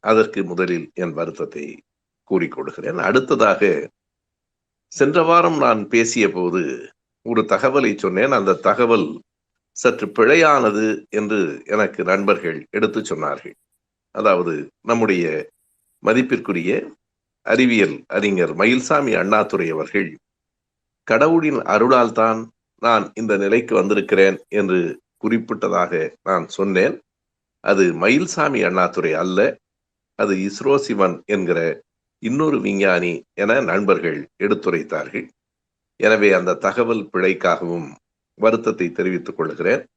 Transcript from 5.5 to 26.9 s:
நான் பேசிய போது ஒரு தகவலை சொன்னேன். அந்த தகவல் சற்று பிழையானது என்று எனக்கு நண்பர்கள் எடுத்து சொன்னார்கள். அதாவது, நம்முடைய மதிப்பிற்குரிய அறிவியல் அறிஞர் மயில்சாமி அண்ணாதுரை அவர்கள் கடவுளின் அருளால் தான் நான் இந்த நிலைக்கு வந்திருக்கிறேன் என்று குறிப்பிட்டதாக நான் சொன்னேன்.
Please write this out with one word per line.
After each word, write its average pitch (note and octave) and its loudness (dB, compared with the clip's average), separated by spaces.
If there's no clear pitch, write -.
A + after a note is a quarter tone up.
நான் A#2 2
பேசிய A2+ 2
போது F2 -4
ஒரு A2+ -2
தகவலை A#2 0
சொன்னேன். G2 0
அந்த G2 2
தகவல் G2 0
சற்று A2 0
பிழையானது A2+ 2
என்று G#2 -2
எனக்கு G2 -2
நண்பர்கள் F#2 -2
எடுத்து G#2+ -2
சொன்னார்கள். D#2 -8
அதாவது, F2 0
நம்முடைய F#2 0
மதிப்பிற்குரிய G#2+ -2
அறிவியல் A2+ 2
அறிஞர் F#2 -2
மயில்சாமி B2 0
அண்ணாதுரை G2 0
அவர்கள் D#2+ -4
கடவுளின் D3+ 2
அருளால் A#2 4
தான் A2+ 0
நான் A2+ 0
இந்த G#2+ -2
நிலைக்கு G2+ 0
வந்திருக்கிறேன் G2 2
என்று F#2 -2
குறிப்பிட்டதாக F#2 -2
நான் F2+ -2
சொன்னேன். G2 0